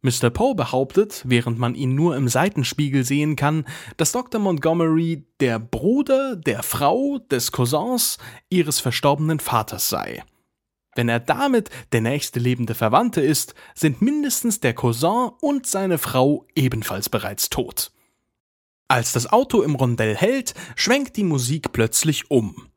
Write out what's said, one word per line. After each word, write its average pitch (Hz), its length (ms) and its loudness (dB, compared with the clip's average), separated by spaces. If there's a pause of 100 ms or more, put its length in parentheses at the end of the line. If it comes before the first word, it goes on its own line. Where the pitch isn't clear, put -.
Mister 123 280 2
Poe 247 260 0
behauptet, 135 680 0
während 120 320 2
man 120 160 -2
ihn 131 220 -2
nur 156 220 2
im 135 100 0
Seitenspiegel 139 800 0
sehen 143 320 0
kann, 151 280 0 (300)
dass 156 160 0
Doktor 247 280 -4
Montgomery 165 880 0 (140)
der 120 180 2
Bruder 262 800 0
der 131 280 -4
Frau 240 560 0 (120)
des 123 220 -2
Cousins 160 640 0 (320)
ihres 165 320 2
verstorbenen 147 580 0
Vaters - 480 -2
sei. 57 340 -6 (760)
Wenn 120 120 2
er 117 120 2
damit 240 500 0 (220)
der 113 100 2
nächste 123 380 -2
lebende 120 340 0
Verwandte 156 480 2
ist, 143 320 2 (220)
sind 151 260 0
mindestens 269 580 0
der 120 140 0
Cousin 165 560 0 (100)
und 277 260 -2
seine 190 320 0
Frau 135 580 2
ebenfalls 117 540 -2
bereits 104 400 -4
tot. - 420 -6 (960)
Als 120 260 0
das 123 180 0
Auto 233 300 4
im 151 140 0
Rondell 117 400 0
hält, 247 400 0 (200)
schwenkt 262 400 0
die 214 80 0
Musik 143 480 0
plötzlich - 600 0
um. 113 460 0